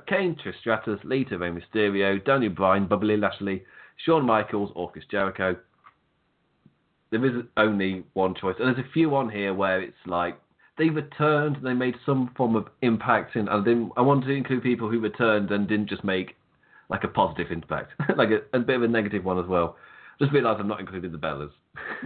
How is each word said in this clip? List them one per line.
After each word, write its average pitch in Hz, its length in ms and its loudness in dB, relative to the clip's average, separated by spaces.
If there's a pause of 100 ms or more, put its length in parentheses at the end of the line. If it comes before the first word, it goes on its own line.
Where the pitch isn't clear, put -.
Kane, 185 300 -2
Trish 98 240 -12
Stratus, 110 420 -2
Lita, 127 360 -4
Rey 87 120 -2
Mysterio, 98 760 0
Daniel 135 280 2
Bryan, 95 340 2
Bobby 101 220 0
Lee 107 80 4
Lashley, 98 480 -2 (400)
Shawn 160 200 2
Michaels, 107 520 0
or 87 160 -6
Chris 98 180 -18
Jericho. 95 460 -2 (1500)
There 117 160 0
is 120 180 -2 (120)
only 98 480 2 (100)
one 95 200 2
choice, 92 240 -4
and 123 100 2
there's 127 160 0
a - 80 -20
few 160 220 4
on 127 160 0
here 101 240 -2
where 95 260 0
it's - 160 -10 (100)
like, 87 320 -2 (400)
they 160 120 2
returned, 151 720 0
they 127 100 -2
made 123 220 0 (100)
some 131 320 0
form 113 200 2
of 107 100 0 (160)
impact, 113 540 2
and 107 120 -2
I 104 100 2
didn't, 113 380 2
I 123 40 2
wanted 131 260 4
to 139 60 0
include 131 300 -2
people 117 280 0
who 117 80 0
returned 107 520 2
and 101 180 0
didn't 107 200 0
just 98 140 -8
make, 95 340 -4 (520)
like, - 160 -4
a - 40 0
positive 87 440 0
impact, 80 400 -6 (120)
<laughs> - 120 2
like 113 140 4
a, 107 260 0
a 127 40 2
bit 127 160 0
of 120 60 0
a 117 60 4
negative 104 360 0
one 92 140 0
as 87 80 -2
well. 87 300 0 (440)
Just 143 120 2
realised 117 280 2
I've 101 60 -4
not 101 140 -4
included 92 320 -8
the 80 60 -10
Bellas. 73 320 -6 (560)